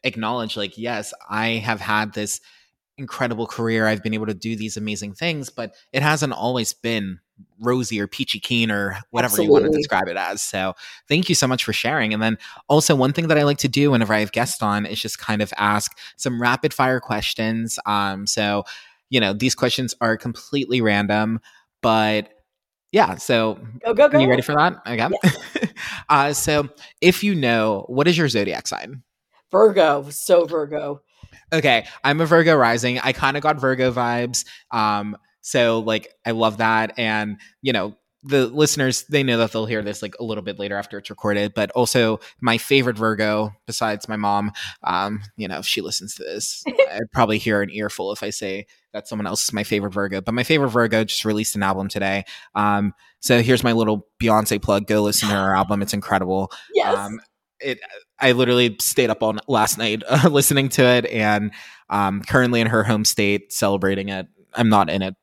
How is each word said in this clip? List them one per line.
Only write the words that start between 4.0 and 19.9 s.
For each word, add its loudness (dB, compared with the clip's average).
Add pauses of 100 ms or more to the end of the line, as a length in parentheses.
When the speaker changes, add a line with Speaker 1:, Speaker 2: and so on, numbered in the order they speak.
Speaker 1:
been -2
able -4
to -4
do -6
these -8
amazing -8
things, -4
but -10 (160)
it -2
hasn't 0
always -2
been -6 (420)
rosy -2
or -4
peachy -6
keen 0
or -2 (140)
whatever 0
you 2
wanna 6
Speaker 2:
Absolutely. 0
Speaker 1:
describe 0
it -6
as. -6
So -4 (340)
thank 0
you 2
so 2
much -2
for -4
sharing. -2
And -2
then 0 (300)
also 4
one 2
thing -2
that 4
I 4
like 2
to 0
do 4
whenever 2
I 2
have -2
guests -2
on 0
is -8
just -8
kind -2
of -4
ask 0 (200)
some -4
rapid 0
fire 2
questions. -4
Um, -2
so, -2 (440)
you 2
know, 2
these 0
questions -2